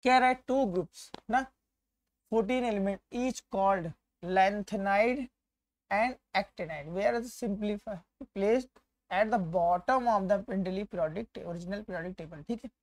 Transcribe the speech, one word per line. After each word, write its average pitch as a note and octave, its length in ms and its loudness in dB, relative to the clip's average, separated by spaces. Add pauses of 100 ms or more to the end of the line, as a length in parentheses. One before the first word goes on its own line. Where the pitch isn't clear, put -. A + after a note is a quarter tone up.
कह B3+ 140 8
रहा B3+ 100 6
है B3+ 60 4 (140)
टू C4+ 180 2
ग्रुप्स F3 440 -4 (200)
ना, B3 100 2 (920)
फोर्टीन A3+ 320 2
एलिमेंट G3 360 0 (140)
each B3 260 -2 (140)
called G3 360 2 (320)
lanthanide G3+ 1000 2 (680)
and A3+ 240 0 (220)
actinide, D#3+ 600 -6
where A3 180 2
the A#3+ 160 -4
simplify G#3 680 -6 (400)
placed A3+ 460 0 (280)
at G#3+ 220 2
the A#3 80 2 (140)
bottom F#3 560 2
of G3 180 2
the G3 160 4
Mendeleev F#3+ 440 -2
periodic F3 440 -4
ta-, - 120 -12
original F3 400 -8
periodic F3+ 360 -8
table, D#3+ 280 -14
ठीक A#3 160 -6
है। A#3+ 60 -12 (120)